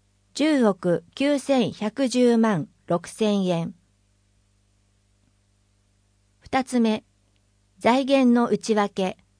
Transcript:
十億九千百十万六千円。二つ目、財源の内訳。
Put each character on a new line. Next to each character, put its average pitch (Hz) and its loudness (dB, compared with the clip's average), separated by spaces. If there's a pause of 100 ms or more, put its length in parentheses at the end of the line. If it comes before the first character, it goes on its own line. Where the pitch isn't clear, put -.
(340)
十 285 2
億 180 0 (100)
九 285 0
千 254 0
百 226 -4
十 240 2
万 220 0 (180)
六 175 -4
千 202 -2
円。 165 -4 (2750)
二 262 -4
つ 247 -2
目、 214 0 (760)
財 254 2
源 262 4
の 240 2
内 208 -2
訳。 196 -2 (240)